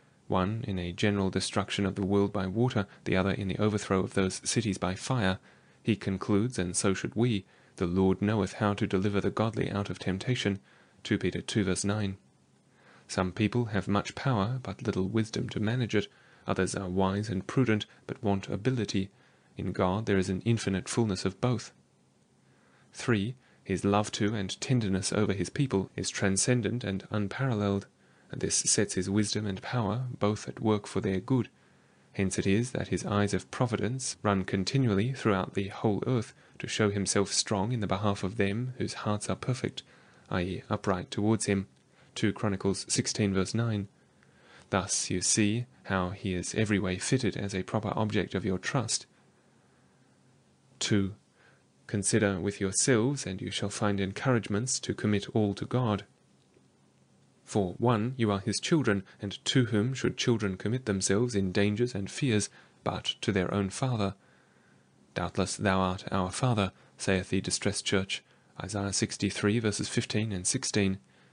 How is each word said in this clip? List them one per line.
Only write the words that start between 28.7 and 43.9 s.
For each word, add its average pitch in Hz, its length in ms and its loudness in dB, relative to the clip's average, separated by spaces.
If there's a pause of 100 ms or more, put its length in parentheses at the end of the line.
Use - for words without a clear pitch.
his 95 160 -2
wisdom 107 360 0
and 95 160 -4
power 117 420 -2 (160)
both 104 280 0
at - 120 -10
work 107 260 2
for - 140 -4
their 95 180 0
good. 123 300 0 (640)
Hence 95 260 0
it 87 80 0
is 107 240 2
that - 180 -4
his 90 160 -2
eyes 101 300 2
of - 160 -4
providence 123 720 -2
run 98 220 2
continually 107 680 2
throughout 98 420 0
the 98 140 -2
whole 101 380 0
earth 123 280 0 (240)
to 131 100 -8
show 107 220 2
himself 101 420 0
strong 104 400 0
in 120 80 -2
the 98 80 -2
behalf 98 340 0
of 101 140 -4
them 113 420 0
whose - 260 -6
hearts 104 240 -2
are 95 80 -2
perfect, - 460 -4 (480)
i 92 120 -2
e 87 280 -4
upright 90 400 -2
towards 104 360 2
him. 98 200 0 (480)
Two 104 180 2
Chronicles 98 560 -2
sixteen 104 460 0
verse 95 200 0
nine. 110 340 -2 (800)